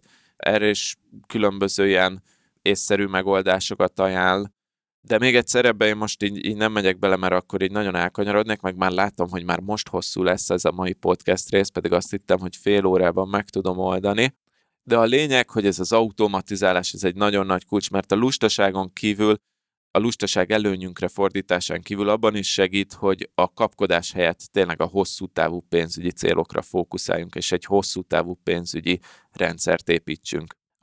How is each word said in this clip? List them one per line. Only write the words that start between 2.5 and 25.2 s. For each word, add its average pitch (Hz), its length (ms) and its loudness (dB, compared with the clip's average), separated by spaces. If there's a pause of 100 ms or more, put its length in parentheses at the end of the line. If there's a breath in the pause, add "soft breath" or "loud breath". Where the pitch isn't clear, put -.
észszerű 101 440 2
megoldásokat 95 920 0
ajánl. 95 540 2 (480)
De 110 160 0
még 123 180 4
egyszer, 123 300 4
ebbe 110 220 4
én 107 80 2
most 104 280 -4
így, 101 220 -4
így 104 100 -2
nem 107 160 0
megyek 95 280 0
bele, 95 160 4
mert 92 180 0
akkor 90 280 -2
így 95 100 0
nagyon 101 240 -2
elkanyarodnék, 104 640 0
meg 92 140 -4
már 92 160 0
látom, 90 380 -2
hogy 90 140 -8
már 87 160 -2
most 101 280 -6
hosszú 92 360 -4
lesz 90 260 0
ez 90 160 0
a 78 60 4
mai 90 220 -4
podcast - 560 -2
rész, 98 180 2
pedig 87 240 -4
azt 90 180 0
hittem, 95 300 -2
hogy 92 160 -8
fél 101 300 2
órában 92 420 2
meg 101 220 -2
tudom 95 280 -2
oldani. 98 580 0 (480)
De 117 140 2
a 113 60 6
lényeg, 131 460 2
hogy 104 160 -2
ez 95 140 2
az 92 120 -4
automatizálás, 101 1000 0
ez 95 100 -8
egy 90 120 0
nagyon 101 300 2
nagy 92 200 -2
kulcs, - 260 -4
mert 98 200 -4
a - 40 2
lustaságon 101 800 0
kívül, 107 420 2 (560)
a - 80 0
lustaság 101 520 -2
előnyünkre 92 560 -2
fordításán 90 720 -2
kívül 101 280 -4
abban 110 260 2
is 98 160 -4
segít, 98 420 0
hogy 95 420 -2
a 90 180 2
kapkodás 87 580 0
helyett 87 280 0 (120)
tényleg 87 300 0
a 82 40 0
hosszú 92 420 -2